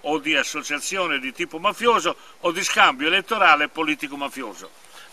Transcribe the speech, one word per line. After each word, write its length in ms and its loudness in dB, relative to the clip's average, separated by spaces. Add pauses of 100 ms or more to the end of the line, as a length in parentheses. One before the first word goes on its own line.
o 160 -2
di 180 -2
associazione 840 -2
di 120 -8
tipo 280 -8
mafioso 580 0 (220)
o 120 0
di 120 -4
scambio 420 4
elettorale 640 4
politico-mafioso. 1120 -6 (320)